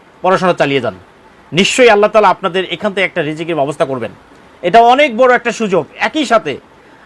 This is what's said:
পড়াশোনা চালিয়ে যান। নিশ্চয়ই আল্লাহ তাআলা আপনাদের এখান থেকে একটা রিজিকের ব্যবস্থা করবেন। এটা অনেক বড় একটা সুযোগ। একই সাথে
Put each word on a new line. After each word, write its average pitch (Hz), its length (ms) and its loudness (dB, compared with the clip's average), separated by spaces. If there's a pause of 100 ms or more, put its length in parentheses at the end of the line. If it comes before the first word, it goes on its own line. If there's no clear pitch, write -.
(220)
পড়াশোনা 180 300 2
চালিয়ে 143 280 0
যান। 110 140 -4 (580)
নিশ্চয়ই 226 380 2
আল্লাহ 208 200 2
তাআলা 208 180 2
আপনাদের 180 420 -2
এখান 190 220 -6
থেকে 190 120 -2
একটা 170 180 -4
রিজিকের 156 320 -6
ব্যবস্থা 147 300 -4
করবেন। 123 260 -6 (520)
এটা 180 180 4
অনেক 247 360 4
বড় 247 180 4
একটা 233 180 -2
সুযোগ। 185 340 -2 (120)
একই 226 260 -4
সাথে 202 340 -2 (480)